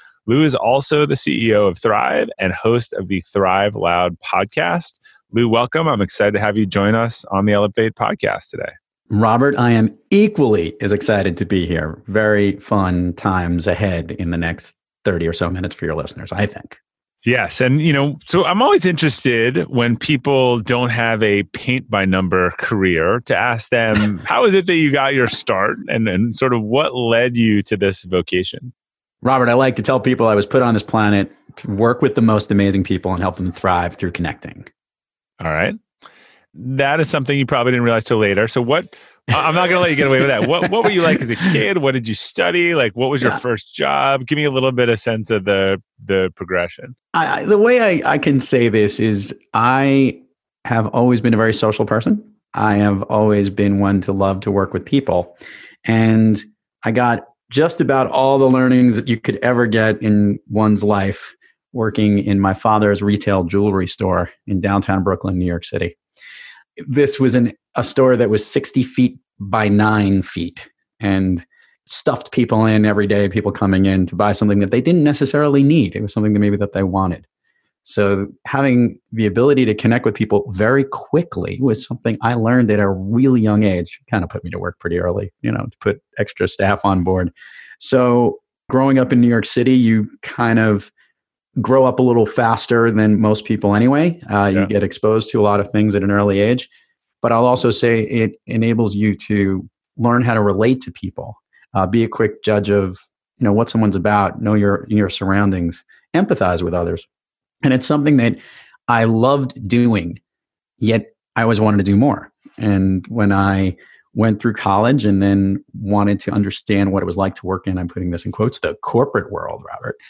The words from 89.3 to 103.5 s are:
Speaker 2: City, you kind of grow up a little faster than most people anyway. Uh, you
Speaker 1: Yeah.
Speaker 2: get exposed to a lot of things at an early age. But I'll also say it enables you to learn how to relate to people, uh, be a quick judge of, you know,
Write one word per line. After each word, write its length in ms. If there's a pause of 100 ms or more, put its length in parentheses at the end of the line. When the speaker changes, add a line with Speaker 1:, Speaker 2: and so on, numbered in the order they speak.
Speaker 2:
City, 300
you 340 (140)
kind 340
of 340 (720)
grow 240
up 140
a 20
little 240
faster 640
than 300
most 240
people 300
anyway. 440 (120)
Uh, 140
you 160
Speaker 1:
Yeah. 40
Speaker 2:
get 180
exposed 460
to 100
a 40
lot 160
of 120
things 220
at 80
an 80
early 300
age. 280 (540)
But 100
I'll 140
also 240
say 320
it 300 (160)
enables 480
you 180 (140)
to 420 (260)
learn 280
how 100
to 80
relate 400
to 100
people, 440 (400)
uh, 100
be 180
a 60
quick 340
judge 280
of, 260 (400)
you 80
know, 80